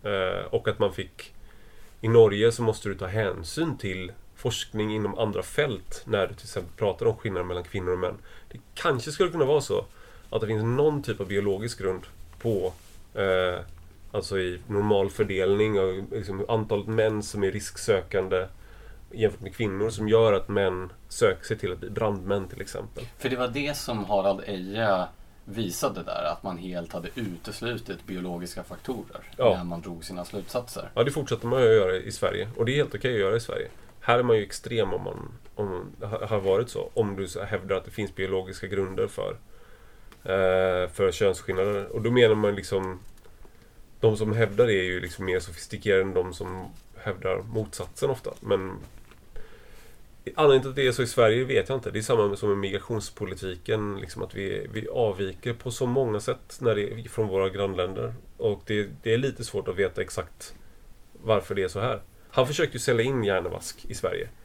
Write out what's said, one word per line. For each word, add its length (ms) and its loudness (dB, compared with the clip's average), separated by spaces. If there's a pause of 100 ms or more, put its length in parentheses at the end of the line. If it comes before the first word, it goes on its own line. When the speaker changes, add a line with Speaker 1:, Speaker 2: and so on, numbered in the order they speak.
Speaker 1:
Eh, 460 -2
och 180 0
att 120 -2
man 140 4
fick, 420 -12 (680)
i 60 0
Norge 440 8
så 100 -4
måste 280 0
du 60 -4
ta 100 -6
hänsyn 720 -2
till 340 -6 (240)
forskning 600 -2
inom 220 -2
andra 260 0
fält 640 -2
när 220 2
du 60 -10
till 120 -14
exempel 320 -8
pratar 280 0
om 120 4
skillnader 280 -4
mellan 180 -6
kvinnor 280 -4
och 80 0
män. 180 -2 (340)
Det 80 -14 (140)
kanske 380 -2
skulle 200 2
kunna 140 2
vara 160 4
så 240 -2 (440)
att 120 0
det 60 -2
finns 160 0
någon 400 2
typ 160 -4
av 80 -4
biologisk 520 0
grund 220 -2 (400)
på, 320 0 (400)
eh, 460 2 (520)
alltså 280 -2
i 280 -2
normal 420 4
fördelning 720 2
och, 140 2 (180)
liksom, 360 -4
antalet 400 0
män 360 2
som 200 -2
är 80 2
risksökande 960 0 (680)
jämfört 300 0
med 140 -10
kvinnor 340 0
som 200 -4
gör 240 8
att 140 2
män 460 0 (160)
söker 360 2
sig 120 -2
till 140 -4
att 80 -6
bli 100 -10
brandmän, 580 0
till 140 -12
exempel. 420 -10 (140)
Speaker 2:
För 120 -2
det 60 2
var 120 0
det 300 -2
som 280 -4
Harald 400 2
Eja 640 0 (380)
visade 580 -4
där, 280 -4
att 120 -8
man 140 -6
helt 360 -8
hade 220 -8
uteslutit 880 -8
biologiska 580 -6
faktorer 720 -10
Speaker 1:
Ja. 200 6
Speaker 2:
när 60 -4
man 180 -6
drog 240 -12
sina 200 -8
slutsatser. 680 -8
Speaker 1:
Ja, 100 2
det 80 2
fortsätter 360 -2
man 140 4
ju 80 8
att 60 10
göra 200 6
i 160 -6
Sverige. 460 -2
Och 80 2
det 60 0
är 40 0
helt 200 0
okej 180 -2
att 60 2
göra 160 4
i 40 2
Sverige. 280 -6 (320)
Här 200 4
är 40 4
man 140 6
ju 60 2
extrem 500 -2
om 100 -4
man, 280 -8 (240)
om 300 -4 (160)
ha-, 260 -4
har 120 2
varit 300 4
så. 240 -6
Om 220 2
du 120 -4
så 160 -6
hävdar 320 -2
att 100 -4
det 60 -14
finns 240 -6
biologiska 520 -2
grunder 400 0
för, 240 -4 (920)
eh, 640 2
för 220 2
könsskillnader. 760 0
Och 160 -4
då 100 2
menar 240 8
man 200 4
liksom, 440 -2 (1000)
de 180 6
som 160 0
hävdar 340 4
det 60 4
är 100 4
ju 160 0
liksom 260 -8
mer 140 2
sofistikerade 640 0
än 120 -2
de 200 0
som 320 -8 (320)
hävdar 460 -4
motsatsen 680 -4
ofta. 300 -4
Men 380 0 (1600)
anledningen 260 8
till 80 -6
att 60 -8
det 120 4
är 40 6
så 120 0
i 40 0
Sverige 360 6
vet 260 2
jag 80 0
inte. 140 -6
Det 80 -2
är 40 -4
samma 320 4
som 140 0
med 80 4
migrationspolitiken, 1400 -4
liksom 240 -8
att 120 -10
vi, 380 -4
vi 140 -6
avviker 640 -2
på 180 -8
så 140 -2
många 340 2
sätt 420 -6
när 140 4
det, 340 -4
från 180 -2
våra 220 2
grannländer. 640 -2 (240)
Och 280 0
det, 240 -2 (140)
det 100 2
är 40 4
lite 260 -2
svårt 240 -4
att 80 -4
veta 260 0
exakt 540 -8 (680)
varför 320 2
det 80 2
är 40 0
så 120 -4
här. 220 -2 (300)
Han 160 4
försökte 280 0
ju 40 -6
sälja 260 4
in 180 0
hjärnvask 640 -2
i 80 -6
Sverige. 340 -2 (160)